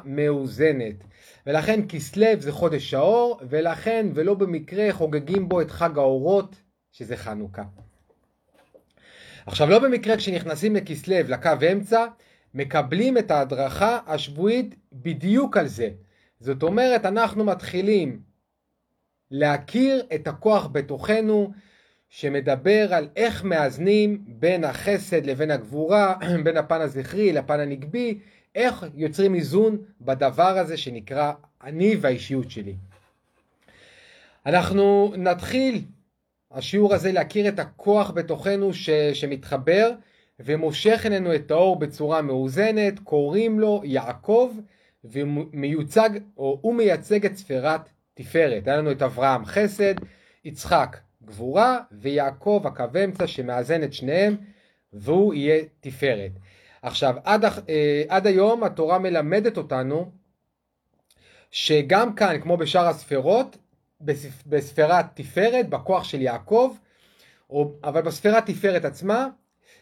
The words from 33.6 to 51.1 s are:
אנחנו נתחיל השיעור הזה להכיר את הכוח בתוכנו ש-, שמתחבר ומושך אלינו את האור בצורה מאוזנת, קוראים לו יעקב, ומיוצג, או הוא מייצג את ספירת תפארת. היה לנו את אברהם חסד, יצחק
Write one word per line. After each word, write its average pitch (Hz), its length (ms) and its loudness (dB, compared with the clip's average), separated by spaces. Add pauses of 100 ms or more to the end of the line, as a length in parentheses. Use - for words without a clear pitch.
אנחנו 196 720 4
נתחיל 190 680 0 (720)
השיעור 196 380 2
הזה 190 180 0
להכיר 185 360 0
את 196 120 -2
הכוח 202 520 0
בתוכנו 185 640 -2
ש-, - 160 -8
שמתחבר 147 1000 0 (480)
ומושך 156 640 0
אלינו 185 300 0
את - 160 -4
האור 175 280 4
בצורה 151 420 -2
מאוזנת, 190 800 0
קוראים 196 600 0
לו 208 240 2
יעקב, 143 680 0 (520)
ומיוצג, 147 1080 -2 (280)
או 135 240 -2
הוא 240 140 0
מייצג 208 500 2
את 196 100 -2
ספירת 147 540 -4 (240)
תפארת. 127 540 0
היה 139 100 2
לנו 151 140 0
את 135 100 -2
אברהם 127 440 0
חסד, 202 480 0 (520)
יצחק 151 520 0 (280)